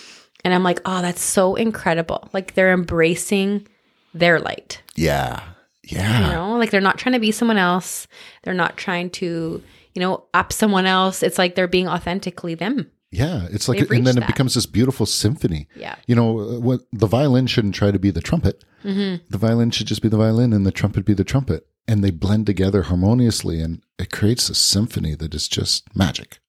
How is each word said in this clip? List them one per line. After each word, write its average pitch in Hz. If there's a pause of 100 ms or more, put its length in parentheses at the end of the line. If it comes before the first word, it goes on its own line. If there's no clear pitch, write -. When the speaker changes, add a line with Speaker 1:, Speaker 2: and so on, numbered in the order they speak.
(440)
Speaker 1:
And 180
I'm 180
like, 175
"Oh, 185
that's 175
so 190
incredible." 170
Like, 190
they're 185
embracing 180 (460)
their 170
light. - (140)
Speaker 2:
Yeah. 143 (420)
Yeah. 92
Speaker 1:
You -
know, 190
like, 233
they're 196
not 196
trying 254
to 254
be 220
someone 226
else. 180 (360)
They're 185
not 175
trying 180
to, 170 (300)
you 185
know, 185
up 180
someone 196
else. 185
It's 180
like 180
they're 185
being 180
authentically 175
them. 196 (220)
Speaker 2:
Yeah. 113
It's 107
like, 123
Speaker 1:
They've -
Speaker 2:
and 120
then 127
Speaker 1:
reached -
Speaker 2:
it -
Speaker 1:
that. -
Speaker 2:
becomes 131
this 110
beautiful 117
symphony. 101
Speaker 1:
Yeah. - (120)
Speaker 2:
You 120
know, 113
uh, 117
what, 120 (120)
the 107
violin 127
shouldn't 101
try 101
to 98
be 98
the 85
trumpet. - (220)
Speaker 1:
Mm-hmm. 196
Speaker 2:
The -
violin 117
should 107
just 107
be 113
the 107
violin 113
and 98
the 95
trumpet 101
be 104
the 95
trumpet. 131 (200)
And 107
they 98
blend 98
together 95
harmoniously, 95
and 82 (180)
it 90
creates -
a 87
symphony 95
that 78
is 78
just -
magic. -